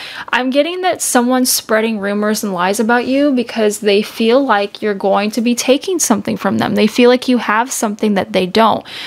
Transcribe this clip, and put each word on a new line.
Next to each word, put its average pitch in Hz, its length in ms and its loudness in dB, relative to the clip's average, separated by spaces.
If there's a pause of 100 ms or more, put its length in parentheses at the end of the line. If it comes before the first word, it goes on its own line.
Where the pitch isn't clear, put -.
(300)
I'm 254 180 0
getting 311 320 0
that 370 220 -2
someone's 254 500 2
spreading 220 460 0
rumors 208 440 -2
and 202 120 -4
lies 185 260 0
about 240 260 0
you 277 260 2
because 226 480 -2
they 202 200 2
feel 226 420 2
like 202 380 -2
you're 208 140 -2
going 196 380 0
to 233 100 -2
be 240 120 0
taking 294 440 0
something 202 400 0
from 202 180 -2
them. 220 200 -2
They 208 100 4
feel 240 240 4
like 247 180 2
you 247 80 2
have 226 340 -2
something 214 440 -2
that 208 180 -2
they 185 140 0
don't. 214 400 0 (200)